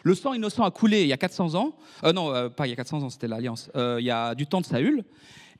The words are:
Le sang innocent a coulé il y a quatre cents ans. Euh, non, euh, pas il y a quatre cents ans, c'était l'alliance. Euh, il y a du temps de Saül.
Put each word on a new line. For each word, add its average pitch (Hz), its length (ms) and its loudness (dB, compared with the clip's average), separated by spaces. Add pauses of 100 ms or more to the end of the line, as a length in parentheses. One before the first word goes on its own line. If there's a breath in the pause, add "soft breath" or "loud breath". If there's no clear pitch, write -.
Le 175 120 4
sang 269 180 -2
innocent 220 320 -2
a 185 60 4
coulé 214 320 4
il 151 60 4
y 135 40 4
a 131 60 0
quatre - 160 -2
cents 165 220 -2
ans. 277 200 -2 (280 loud breath)
Euh, 165 100 6
non, 160 200 0
euh, 123 140 0
pas 139 180 -4
il 123 40 -2
y - 20 -6
a 117 40 -8
quatre 123 120 -8
cents 151 140 -4
ans, 127 80 -6
c'était 117 180 -8
l'alliance. 117 480 -6
Euh, 120 240 0
il 123 60 -2
y 120 40 0
a 117 240 -2
du 143 120 -4
temps 185 160 0
de - 40 -8
Saül. 214 380 2 (560 loud breath)